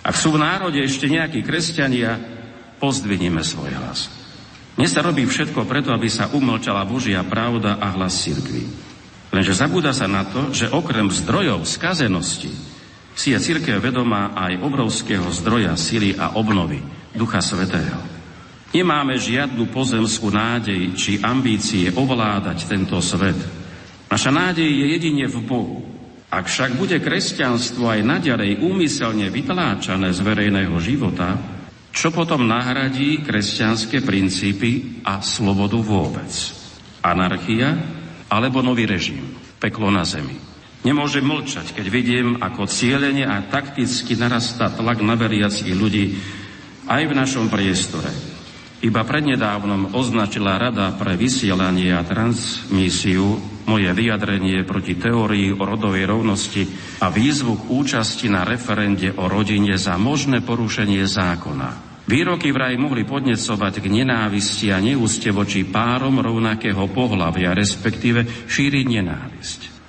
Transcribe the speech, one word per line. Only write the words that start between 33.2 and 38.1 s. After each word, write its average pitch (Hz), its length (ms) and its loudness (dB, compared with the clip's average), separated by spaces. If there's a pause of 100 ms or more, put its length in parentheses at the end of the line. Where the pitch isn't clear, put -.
princípy 98 1040 0
a 98 160 -2
slobodu 101 560 0
vôbec? 104 560 0 (720)
Anarchia 92 720 2 (560)